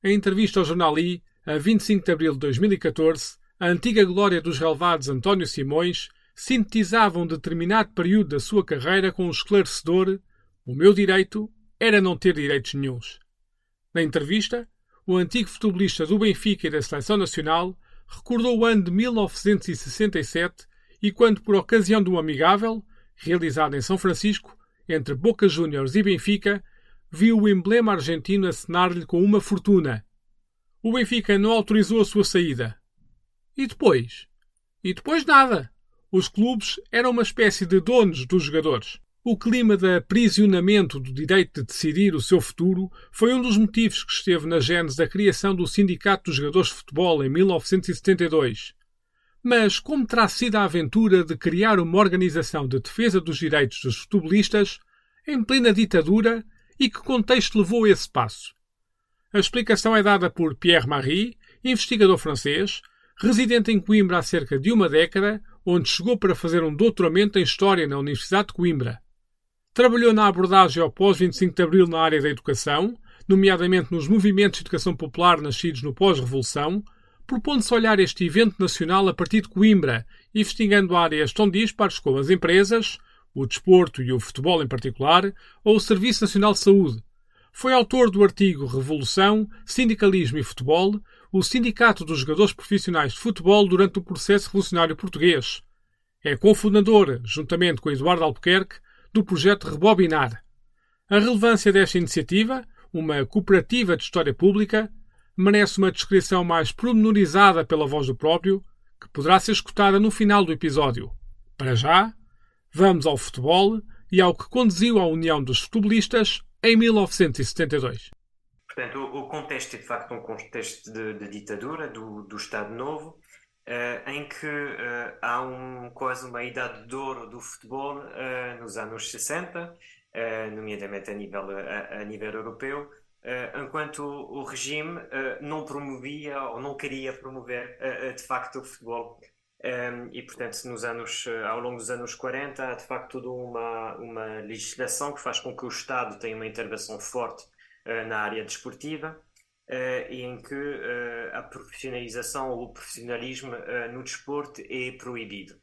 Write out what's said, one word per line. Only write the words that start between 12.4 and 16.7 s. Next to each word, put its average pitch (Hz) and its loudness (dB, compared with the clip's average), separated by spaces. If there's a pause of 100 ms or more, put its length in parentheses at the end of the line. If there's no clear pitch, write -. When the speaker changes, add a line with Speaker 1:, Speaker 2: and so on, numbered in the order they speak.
Speaker 1:
nenhuns." 135 -8 (760)
Na 165 -2
entrevista, 175 -2 (400)
o 185 0
antigo 185 -2
futebolista 185 -2
do 196 2
Benfica 202 0
e - -2
da 147 -4